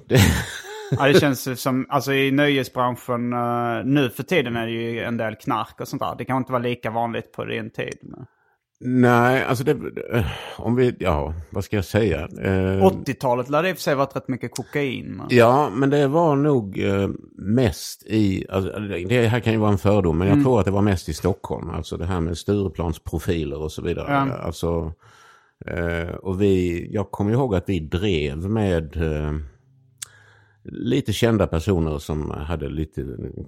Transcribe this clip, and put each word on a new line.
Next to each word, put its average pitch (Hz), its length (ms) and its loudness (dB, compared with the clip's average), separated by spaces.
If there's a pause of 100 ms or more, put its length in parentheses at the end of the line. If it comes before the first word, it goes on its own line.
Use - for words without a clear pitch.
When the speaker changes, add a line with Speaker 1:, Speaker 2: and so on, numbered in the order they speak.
Speaker 1:
Det 120 120 6
<laughs> - 760 0
Speaker 2:
Ja, 135 100 4
det 156 120 6
känns 139 280 0
ju 131 80 -4
som, 131 340 -2
alltså, 139 240 0
i 135 180 2
nöjesbranschen, 123 1000 0
eh, 120 520 -2
nu 139 240 2
för 123 140 -8
tiden 123 320 0
är 117 100 -4
det 113 60 -6
ju 117 280 -4
en 117 180 -4
del 110 180 -4
knark 113 460 -4
och 127 60 -10
sånt 139 140 -8
där. - 160 -4
Det 123 80 -8
kan 131 120 -2
inte 131 140 -4
vara 123 120 0
lika 123 280 -4
vanligt 113 400 -4
på 110 140 -8
din 113 240 -6
tid, - 320 -8
men - 240 -18 (600)
Speaker 1:
Nej, 123 580 4
alltså 120 200 0
det... 151 140 2 (800)
Om 113 180 -2
vi... 123 240 2
Ja, 76 340 0 (160)
vad 104 140 -4
ska - 120 -4
jag 98 100 0
säga? 90 420 0 (140)
Eh, 95 440 4
Speaker 2:
åttiotalet 127 640 0
lär 151 140 2
det 185 60 0
i - 40 0
och - 40 -12
för - 60 -12
sig 156 120 0
varit 135 200 -2
rätt 135 120 -8
mycket 123 280 -6
kokain, 127 600 -4
men - 120 -10
Speaker 1:
Ja, 127 440 6
men 139 160 2
det 143 180 4
var 156 280 4
nog, 127 440 2
eh, 98 300 2 (280)
mest 110 680 0
i... 101 420 2
Alltså, 95 300 -2
det 101 480 0
här 117 120 2
kan 113 140 2
ju 110 60 2
vara 107 120 4
en 101 60 4
fördom, 92 400 4
men 92 100 2
jag 147 60 6
Speaker 2:
Mm. 143 100 6
Speaker 1:
tror 127 160 4
att 90 60 2
det 95 60 0
var 101 100 2
mest 98 280 0
i 78 40 -4
Stockholm, 78 560 -4
alltså 82 280 -6
det 85 80 -6
här 92 160 -2
med 82 160 -2
Stureplansprofiler 85 1200 -2
och 78 100 -6
så - 100 -12
vidare. 85 300 -4 (180)
Speaker 2:
Ja. - 80 -6
Speaker 1:
Alltså, 82 560 -4 (720)
eh, 85 500 -4
och 95 260 -4
vi... 90 520 2
Jag 101 180 -4
kommer 101 200 0
ihåg 120 240 2
att 90 140 -2
vi 95 100 0
drev 80 680 -2
med... 90 480 0
Eh, 76 360 -2 (1300)
lite 127 480 -2
kända 110 340 4
personer 82 520 0
som 76 320 -6
hade 73 380 -6
lite, 78 360 -6 (420)